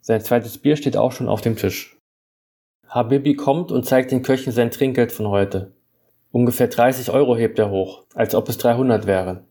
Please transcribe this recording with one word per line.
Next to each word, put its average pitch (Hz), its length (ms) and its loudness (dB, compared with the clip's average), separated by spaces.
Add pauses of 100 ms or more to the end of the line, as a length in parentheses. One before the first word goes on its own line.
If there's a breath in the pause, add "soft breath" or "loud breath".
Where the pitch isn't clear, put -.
Sein 220 200 0
zweites 113 360 -2
Bier 147 180 2
steht 127 220 -2
auch 120 140 2
schon 120 180 -6
auf 104 120 0
dem 113 140 0
Tisch. - 440 -6 (880)
Habibi 139 480 0
kommt 147 360 -2
und 123 140 -2
zeigt 131 240 2
den 127 140 0
Köchen 131 280 -2
sein 117 200 2
Trinkgeld 127 400 0
von 107 160 -6
heute. 98 460 0 (580)
Ungefähr 120 360 2
dreißig 127 440 0
Euro 127 240 4
hebt 113 240 -2
er 104 100 2
hoch, 95 360 -4 (100)
als 113 180 -2
ob - 160 0
es 117 80 -6
dreihundert 117 480 2
wären. 92 460 -2